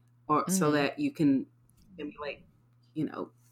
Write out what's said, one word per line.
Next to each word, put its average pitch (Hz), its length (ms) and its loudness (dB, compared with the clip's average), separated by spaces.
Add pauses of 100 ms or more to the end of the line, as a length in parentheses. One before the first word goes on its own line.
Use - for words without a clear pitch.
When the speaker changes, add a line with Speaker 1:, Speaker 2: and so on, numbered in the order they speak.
(280)
Speaker 1:
or 151 200 2
so 185 200 2
Speaker 2:
Mm-hmm. 151 80 4
Speaker 1:
that 143 240 0
you 143 120 -2
can 139 340 2 (480)
stimulate, 147 460 -12 (540)
you 156 120 -4
know, - 240 -8 (220)